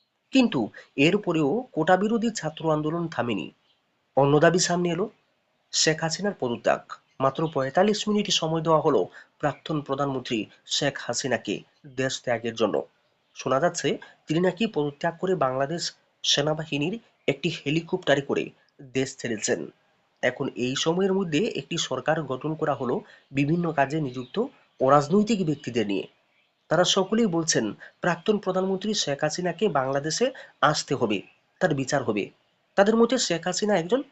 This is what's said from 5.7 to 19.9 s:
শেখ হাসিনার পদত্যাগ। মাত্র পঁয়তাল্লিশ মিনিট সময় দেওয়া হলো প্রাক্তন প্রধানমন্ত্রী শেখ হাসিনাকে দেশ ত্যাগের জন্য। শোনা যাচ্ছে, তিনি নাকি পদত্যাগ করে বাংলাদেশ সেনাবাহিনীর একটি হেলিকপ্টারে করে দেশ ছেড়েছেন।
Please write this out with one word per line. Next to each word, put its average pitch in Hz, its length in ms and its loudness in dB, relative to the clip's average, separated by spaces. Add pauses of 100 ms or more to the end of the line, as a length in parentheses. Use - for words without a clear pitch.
শেখ 160 280 2
হাসিনার 180 380 -4
পদত্যাগ। 113 420 0 (380)
মাত্র 135 220 0 (100)
পঁয়তাল্লিশ 180 540 2
মিনিট 208 260 0
সময় 160 340 0
দেওয়া 160 200 4
হলো 131 160 4 (360)
প্রাক্তন 147 440 -4
প্রধানমন্ত্রী 135 560 -2 (300)
শেখ - 320 -2
হাসিনাকে 117 560 -4 (400)
দেশ 131 260 -2
ত্যাগের 113 340 -4
জন্য। 104 200 0 (600)
শোনা 131 240 0
যাচ্ছে, 170 280 0 (360)
তিনি 156 180 0
নাকি 180 260 0
পদত্যাগ 151 520 -2
করে 185 160 -2
বাংলাদেশ 139 480 -2 (400)
সেনাবাহিনীর 151 720 0 (320)
একটি 143 300 0
হেলিকপ্টারে 156 720 0
করে - 140 0 (500)
দেশ 131 240 -2
ছেড়েছেন। 113 420 -4 (640)